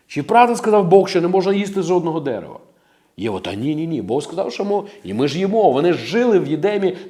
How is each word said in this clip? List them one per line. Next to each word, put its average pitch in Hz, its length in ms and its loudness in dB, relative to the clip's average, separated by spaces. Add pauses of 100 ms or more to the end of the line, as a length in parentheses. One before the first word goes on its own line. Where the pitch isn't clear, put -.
Чи 143 160 -8
правда 240 320 4
сказав 214 320 2
Бог, 196 220 6
що 175 120 2
не 170 60 0
можна 190 260 2
їсти 196 280 -2
жодного 165 380 0
дерева? 113 400 -8 (580)
Єва: 90 220 -6
«Та 90 160 -8
ні, 139 200 -4
ні, 160 120 -4
ні, 151 140 -4
Бог 117 220 -4
сказав, - 300 -6
що - 120 -6
мо-, 202 200 -2 (180)
і 175 100 -10
ми 131 140 0
ж 139 120 -4
їмо». 196 320 2
Вони 160 220 2
ж 135 120 -4
жили 214 340 2
в 147 80 0
Єдемі 185 500 0 (120)